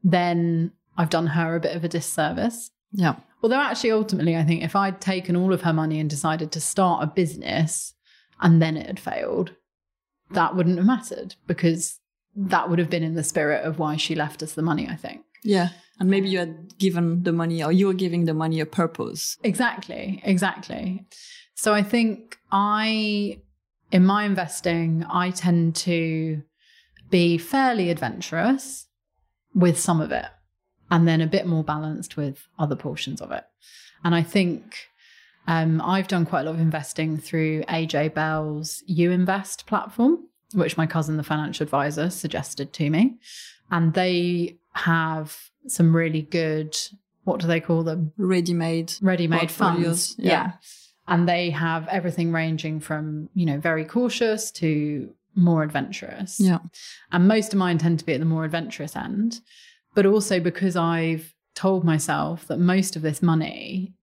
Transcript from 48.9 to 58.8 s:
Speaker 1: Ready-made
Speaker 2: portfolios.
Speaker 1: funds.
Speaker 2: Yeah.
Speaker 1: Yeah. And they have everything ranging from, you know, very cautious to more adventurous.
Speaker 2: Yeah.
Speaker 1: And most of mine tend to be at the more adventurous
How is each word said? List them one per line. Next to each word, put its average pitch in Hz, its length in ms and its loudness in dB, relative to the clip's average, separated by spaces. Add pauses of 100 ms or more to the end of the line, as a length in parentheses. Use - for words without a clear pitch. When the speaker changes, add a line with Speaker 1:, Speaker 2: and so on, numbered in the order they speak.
Speaker 1:
Ready-made 170 380 2
Speaker 2:
portfolios. 170 720 0
Speaker 1:
funds. - 40 -14
Speaker 2:
Yeah. 185 140 2
Speaker 1:
Yeah. 175 200 2 (560)
And 175 200 4
they 175 240 2
have 165 380 -2
everything 175 420 -2
ranging 160 480 -2
from, 151 540 -6
you 175 120 0
know, 143 140 0
very 160 260 0
cautious 233 680 0
to 151 600 -2 (220)
more 170 280 4
adventurous. 151 760 -6
Speaker 2:
Yeah. 185 200 4 (520)
Speaker 1:
And 180 160 6
most 214 260 2
of 196 60 2
mine 180 180 2
tend 165 220 2
to 165 60 -10
be 160 80 0
at 127 60 0
the 160 60 0
more 160 200 0
adventurous 156 500 -6